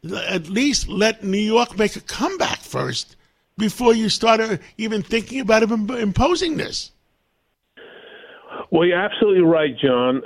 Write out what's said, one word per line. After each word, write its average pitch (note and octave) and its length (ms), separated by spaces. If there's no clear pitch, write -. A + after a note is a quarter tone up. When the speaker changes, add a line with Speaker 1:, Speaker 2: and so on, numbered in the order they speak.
Speaker 1:
l-, F#3 140
at F3 320
least B3 380
let G#3 360
New G3 140
York A3 400
make G#3 180
a - 60
comeback - 580
first - 560
before A3+ 360
you A3 160
start, A3+ 300
uh, A3 180
even G#3+ 240
thinking A#3 380
about A3 240
im-, G#3+ 280
imposing C#4 640
this. - 340
Speaker 2:
Well, E3 140
you're F3 140
absolutely G3 440
right, D#3 340
John. B2+ 480